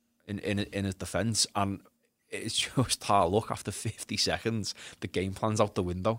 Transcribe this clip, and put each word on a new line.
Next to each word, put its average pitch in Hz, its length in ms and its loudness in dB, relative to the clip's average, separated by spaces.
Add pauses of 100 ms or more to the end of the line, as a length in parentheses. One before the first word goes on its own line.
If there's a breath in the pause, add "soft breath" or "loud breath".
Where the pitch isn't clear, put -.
(280)
in, 104 100 -6
in, 101 220 0
in 101 240 -4
his 95 100 -2
defence. 101 640 0
And 98 240 0 (500)
it's 101 260 -6
<laughs> - 200 0
just - 260 2
hard 98 300 4
luck 110 180 2
after - 220 -4
fifty - 440 -6
seconds, 104 600 0 (240 loud breath)
the - 80 -6
game 95 260 0
plan's 110 260 0
out 104 140 4
the 104 80 2
window 92 360 0